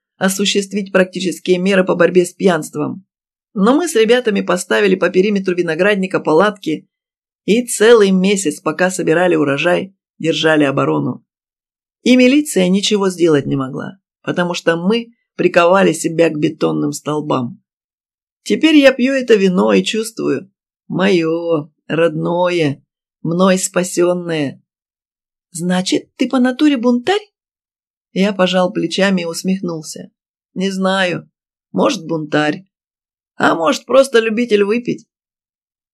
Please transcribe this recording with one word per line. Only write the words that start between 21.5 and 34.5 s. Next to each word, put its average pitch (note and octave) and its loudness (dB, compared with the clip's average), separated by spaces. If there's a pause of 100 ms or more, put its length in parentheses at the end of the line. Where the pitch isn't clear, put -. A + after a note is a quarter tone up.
родное, E3 -2 (360)
мной F#3 0
спасенное. F3 -4 (880)
"Значит, F3+ -4
ты B3+ -2
по C4 -2
натуре B3+ 2
бунтарь?" B3 -2 (800)
Я G3 0
пожал F#3 0
плечами F3+ 0
и E3+ -6
усмехнулся. F3 -8 (440)
"Не F#3+ -4
знаю. F#3+ -2 (420)
Может, G3 -2
бунтарь. D#3 -4 (720)
А - 0
может, D#4 -2
просто B3+ 4
любитель A3 0